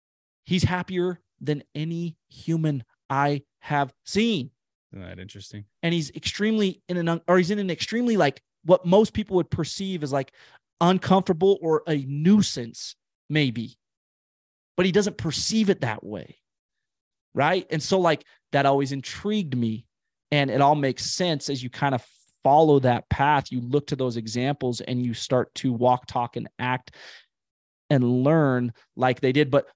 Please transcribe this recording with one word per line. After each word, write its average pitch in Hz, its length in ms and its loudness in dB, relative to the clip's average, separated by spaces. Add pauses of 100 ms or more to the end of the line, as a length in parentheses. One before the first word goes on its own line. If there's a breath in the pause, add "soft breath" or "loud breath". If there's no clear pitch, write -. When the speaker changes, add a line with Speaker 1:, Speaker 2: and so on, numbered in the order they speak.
(440)
Speaker 1:
he's 175 200 -2
happier 180 560 -2 (200)
than 143 220 -4 (120)
any 165 440 -8 (100)
human 156 560 -4 (240)
I 143 360 0 (160)
have 143 340 -2 (100)
seen. 202 460 -2 (420)
Speaker 2:
Isn't 92 160 -16
that 90 100 -16
interesting? 101 460 -16 (180)
Speaker 1:
And 170 120 -2
he's 156 160 -4
extremely 208 760 -2
in 175 120 -4
an 170 100 -2
un-, 170 180 -2
or 185 120 6
he's 175 120 2
in 208 80 -2
an 196 120 -4
extremely, 226 480 -2
like, 143 240 2 (220)
what 175 200 6
most 196 300 4
people 190 220 -2
would 170 140 0
perceive 180 520 -6
as, 135 100 -6
like, 135 200 -4 (480 soft breath)
uncomfortable 190 840 2
or 156 260 0
a 156 80 0 (100)
nuisance, 147 920 0 (340)
maybe, 127 480 -2 (1000)
but 185 100 2
he 180 60 0
doesn't 202 260 0
perceive 202 520 -2
it - 120 0
that 113 220 -6
way, 95 340 -14 (960)
right? 165 360 0
And 156 120 -2
so, 190 180 2
like, 160 240 2 (280 soft breath)
that 139 140 2
always 139 260 2
intrigued 156 640 -4
me, 113 300 -4 (440)
and 143 200 0
it 123 100 0
all 143 140 4
makes 139 320 -2
sense 165 440 -4
as 127 120 -6
you 123 80 -8
kind 139 240 -2
of 120 100 -4 (400)
follow 147 360 6
that 123 300 0
path. 143 420 0
You 127 80 -4
look 135 280 -2
to 147 80 -4
those 127 200 -4
examples 123 640 -4
and 123 240 -4
you 117 100 -2
start - 420 -2
to 131 160 -2
walk, 120 340 2
talk, 120 300 -6
and 110 120 -10 (100)
act 127 340 -4 (960 loud breath)
and 127 340 2
learn 131 480 2 (240 soft breath)
like 127 240 0
they 131 120 2
did. 143 180 2
But, 139 260 2